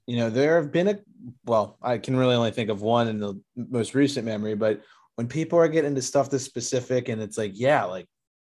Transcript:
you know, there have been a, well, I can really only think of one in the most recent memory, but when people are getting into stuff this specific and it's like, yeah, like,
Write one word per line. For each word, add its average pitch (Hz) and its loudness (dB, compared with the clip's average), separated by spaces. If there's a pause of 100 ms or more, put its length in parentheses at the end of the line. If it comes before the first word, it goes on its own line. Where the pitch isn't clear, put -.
you 120 -4
know, 117 0
there 143 2
have 156 -2
been 175 2
a, 202 -2 (460)
well, 107 0
I 120 0
can 127 -2
really 127 4
only 117 2
think 110 -2
of 101 -4
one 117 2
in 110 -4
the 101 -4 (180)
most 117 -4
recent 135 2
memory, 107 -4
but 107 0 (360)
when 117 -4
people 160 -2
are 165 6
getting 156 0
into 135 -2
stuff 135 0
this 131 -2
specific 123 -4
and 110 -4
it's 104 -10
like, 107 -4
yeah, 127 2
like, 90 -8 (400)